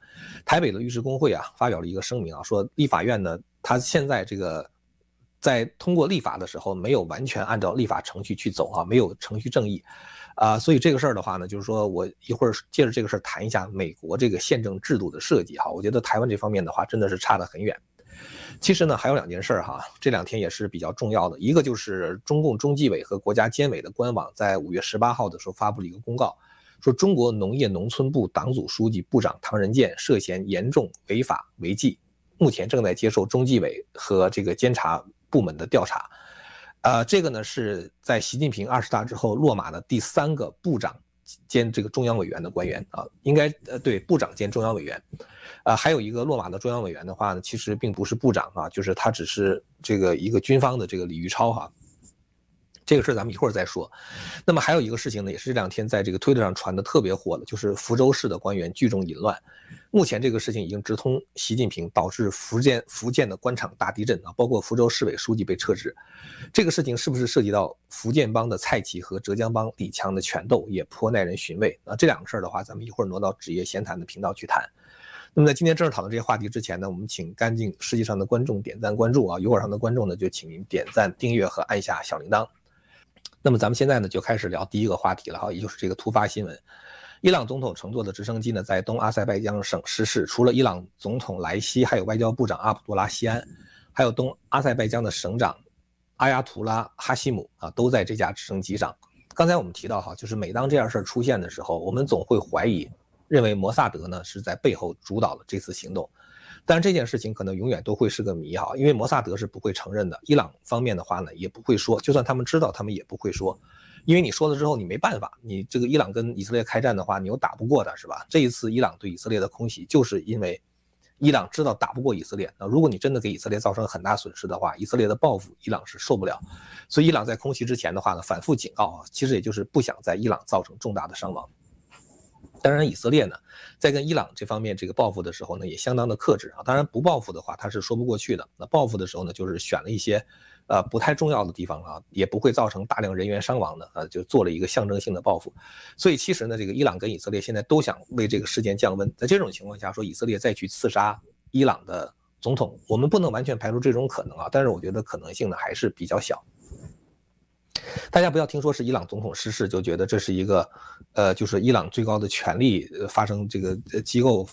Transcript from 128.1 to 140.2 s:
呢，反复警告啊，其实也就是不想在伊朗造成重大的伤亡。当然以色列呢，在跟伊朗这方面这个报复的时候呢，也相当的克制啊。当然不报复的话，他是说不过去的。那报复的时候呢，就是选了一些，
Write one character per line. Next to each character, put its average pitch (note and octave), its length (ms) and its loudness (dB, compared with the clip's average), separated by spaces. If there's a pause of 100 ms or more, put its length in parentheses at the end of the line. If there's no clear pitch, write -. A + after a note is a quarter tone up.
呢， F2 100 -6
反 - 180 -4
复 D#3 140 2
警 - 180 -2
告 G#2+ 120 0
啊， E2 260 -4
其 - 160 -2
实 C3 80 2
也 F#2+ 60 2
就 A2 100 -4
是 G#2 140 -4
不 - 180 2
想 - 180 -6
在 F2 140 0
伊 G#2 140 -2
朗 G2 180 0
造 F#2 160 2
成 - 160 -20
重 A2 160 -6
大 D#2+ 140 -6
的 - 80 -16
伤 F#2 180 -8
亡。 - 100 -10 (1160)
当 C#3 120 6
然 D3+ 140 4
以 - 80 -2
色 A#2 160 -2
列 C#3+ 140 6
呢， F2+ 100 -6 (420)
在 D3 140 2
跟 C#3+ 160 0
伊 E3 80 0
朗 A#2 220 0
这 G#2 100 -10
方 A2 160 -4
面 G#2 140 -4
这 F#2+ 100 -6
个 F#2 60 -8
报 A2+ 180 2
复 F#2+ 100 -4
的 G#2 120 -6
时 - 120 -14
候 F2 140 -8
呢， F2 80 -10
也 - 100 -10
相 B2+ 200 -2
当 A2+ 120 0
的 A2 60 -2
克 - 220 2
制 - 200 -14
啊。 - 60 -14
当 B2+ 140 0
然 D3 100 2
不 F3 140 -4
报 D#3+ 180 4
复 G#2 140 -8
的 E2+ 100 -10
话， - 140 -10
他 - 120 -8
是 G2+ 120 -6
说 A2+ 160 -2
不 A#2+ 80 -2
过 A#2 120 0
去 G#2 200 -2
的。 - 200 -14
那 - 100 -14
报 C#3+ 200 4
复 A2 100 -4
的 F#2+ 80 -4
时 F2+ 120 -10
候 F2+ 80 -6
呢， E2+ 80 -8
就 F#2+ 160 -6
是 E2+ 100 -4
选 - 240 -2
了 G2+ 80 -10
一 A2 80 -2
些， G#2 260 0 (440)